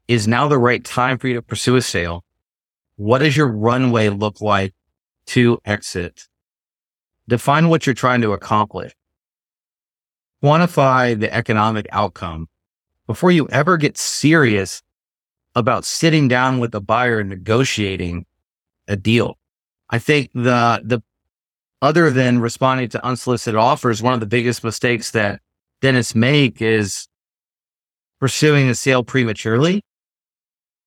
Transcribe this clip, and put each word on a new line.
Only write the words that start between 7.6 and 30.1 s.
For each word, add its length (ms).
what 160
you're 80
trying 280
to 100
accomplish. 640
Quantify 760
the 140
economic 580
outcome 560
before 260
you 180
ever 280
get 200
serious 840
about 300
sitting 420
down 320
with 140
a 80
buyer 380
and 100
negotiating 960
a 80
deal. 420
I 100
think 340
the, 500
the, 180
other 280
than 300
responding 500
to 160
unsolicited 520
offers, 440
one 120
of 80
the 40
biggest 380
mistakes 480
that 280
dentists 340
make 460
is 460
pursuing 500
a 60
sale 280
prematurely 800